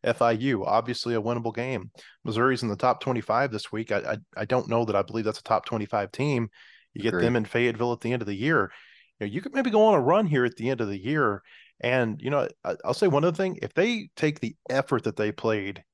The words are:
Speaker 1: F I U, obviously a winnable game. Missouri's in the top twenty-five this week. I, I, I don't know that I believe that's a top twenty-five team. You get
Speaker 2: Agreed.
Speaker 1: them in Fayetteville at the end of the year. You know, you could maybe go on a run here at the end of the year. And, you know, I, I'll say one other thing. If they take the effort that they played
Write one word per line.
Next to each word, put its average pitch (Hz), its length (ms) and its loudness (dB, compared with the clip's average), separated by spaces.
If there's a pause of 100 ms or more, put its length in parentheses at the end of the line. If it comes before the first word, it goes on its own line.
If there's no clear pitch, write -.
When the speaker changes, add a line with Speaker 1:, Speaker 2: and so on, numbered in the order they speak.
Speaker 1:
F 120 180 0
I 117 120 4
U, 110 300 0
obviously 117 520 0
a 107 60 0
winnable 117 320 -4
game. 117 360 -6 (340)
Missouri's 131 380 2
in 117 80 -2
the 104 60 -2
top 123 260 2
twenty-five 123 500 0
this 107 200 -8
week. 110 200 -6
I, 101 60 0
I, 98 200 -4 (200)
I 107 80 -4
don't 127 240 0
know 117 160 2
that 104 100 -2
I 98 60 4
believe 110 240 -4
that's 107 140 -2
a - 40 -20
top - 220 0
twenty-five 104 460 -4
team. 131 380 -2 (440)
You - 80 -10
get 117 80 0
Speaker 2:
Agreed. 180 160 2
Speaker 1:
them 120 100 2
in 110 80 2
Fayetteville 120 480 0
at 117 80 -4
the 120 140 -2
end 123 80 -2
of 101 60 -6
the 101 80 -4
year. 117 360 0 (480)
You 101 80 -4
know, 104 60 -6
you 175 80 -6
could 277 120 -12
maybe 262 160 0
go 214 180 6
on 208 80 6
a 151 40 6
run 175 280 4
here 131 180 4
at 117 100 -2
the 117 140 -2
end 127 100 -2
of 110 80 0
the 101 100 -4
year. 113 440 0 (400)
And, 120 400 0
you 127 80 -4
know, 143 180 2 (160)
I, - 220 -4
I'll 131 80 0
say 190 160 4
one 147 160 4
other 170 100 2
thing. 190 260 -4
If - 120 -8
they 208 420 0
take 151 240 0
the - 160 -6 (140)
effort 135 340 2
that 107 140 -2
they 107 160 0
played 101 500 -4 (100)